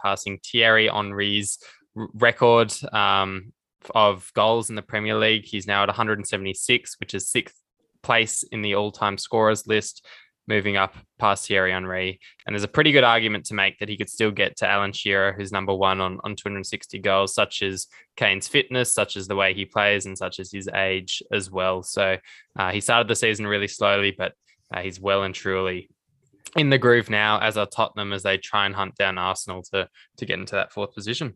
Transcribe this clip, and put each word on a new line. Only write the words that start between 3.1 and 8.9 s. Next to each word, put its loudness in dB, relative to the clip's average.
of 2
goals 2
in -8
the -6
Premier -2
League. 2
He's -8
now 2
at 2
a -2
hundred -2
and -10
seventy-six, -2
which -10
is -6
sixth -4
place 2
in -8
the -2
all-time -2